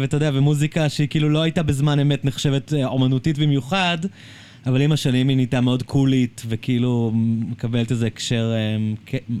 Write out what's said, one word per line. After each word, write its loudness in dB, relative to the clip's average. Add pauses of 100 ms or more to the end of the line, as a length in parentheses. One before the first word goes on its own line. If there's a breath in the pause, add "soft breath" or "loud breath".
ואתה 0
יודע, 2
ומוזיקה 2
שהיא 0
כאילו 0
לא 2
הייתה 0
בזמן 2
אמת 2
נחשבת, 0
אה, 0
אומנותית 0
במיוחד, 0 (680 loud breath)
אבל 2
עם 2
השנים 2
היא 2
נהייתה 0
מאוד 0
קולית, 0
וכאילו 0 (380)
מקבלת -2
איזה 0
הקשר, -2
אה, -2 (280)
כ-, -8 (240)